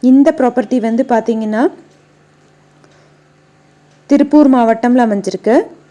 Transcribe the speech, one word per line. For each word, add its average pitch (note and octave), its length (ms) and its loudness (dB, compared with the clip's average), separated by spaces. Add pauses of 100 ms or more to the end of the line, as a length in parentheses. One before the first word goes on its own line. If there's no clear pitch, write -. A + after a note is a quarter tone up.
(120)
இந்த C#4 300 4
ப்ராப்பர்ட்டி B3 460 -2
வந்து A3+ 260 -2
பாத்தீங்கன்னா A3 500 -4 (2500)
திருப்பூர் C#4+ 440 2
மாவட்டம்ல A#3+ 520 0
அமைஞ்சிருக்கு. G3+ 480 -2 (340)